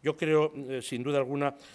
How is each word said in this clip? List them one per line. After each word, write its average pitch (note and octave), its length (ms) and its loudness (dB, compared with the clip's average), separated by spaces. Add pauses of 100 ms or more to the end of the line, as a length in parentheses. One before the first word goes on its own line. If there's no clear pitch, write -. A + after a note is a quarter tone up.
Yo D3+ 140 -2
creo, D#3 400 2
eh, C3+ 260 -6
sin B2 220 -4
duda C#3+ 140 2
alguna, C#3 360 0 (200)